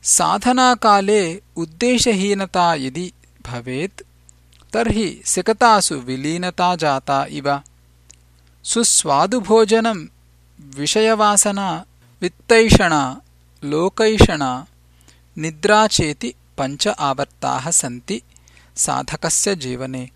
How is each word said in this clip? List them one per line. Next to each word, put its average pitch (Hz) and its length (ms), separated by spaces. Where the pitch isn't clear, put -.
साधनाकाले 202 1400
उद्देशहीनता 190 1160
यदि 143 380
भवेत्, 127 560
तर्हि 214 520
सिकतासु 214 680
विलीनता 160 840
जाता 143 540
इव। 143 320
सुस्वादुभोजनं, 214 1400
विषयवासना, 196 1200
वित्तैषणा, 180 960
लोकैषणा, 160 1000
निद्रा 165 480
चेति 151 480
पञ्च 139 300
आवर्ताः 139 840
सन्ति 131 520
साधकस्य 156 800
जीवने। 127 600